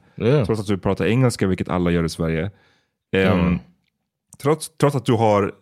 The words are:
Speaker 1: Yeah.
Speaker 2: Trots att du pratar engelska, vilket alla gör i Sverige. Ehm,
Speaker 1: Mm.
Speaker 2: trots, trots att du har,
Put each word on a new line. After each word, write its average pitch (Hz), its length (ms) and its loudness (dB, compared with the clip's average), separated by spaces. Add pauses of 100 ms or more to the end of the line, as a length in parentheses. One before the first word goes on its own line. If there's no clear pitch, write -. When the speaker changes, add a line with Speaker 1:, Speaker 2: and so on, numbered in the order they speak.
(180)
Speaker 1:
Yeah. 120 280 0
Speaker 2:
Trots 110 160 -2
att 95 60 -10
du 101 100 0
pratar 95 280 -2
engelska, 113 420 0
vilket 92 220 -2
alla 87 220 0
gör 85 120 0
i 82 60 -2
Sverige. 80 420 -4 (640)
Ehm, 92 240 2
Speaker 1:
Mm. 90 200 0 (840)
Speaker 2:
trots, 156 360 -2
trots 143 180 2
att 123 100 -6
du 127 80 2
har, 104 380 2 (100)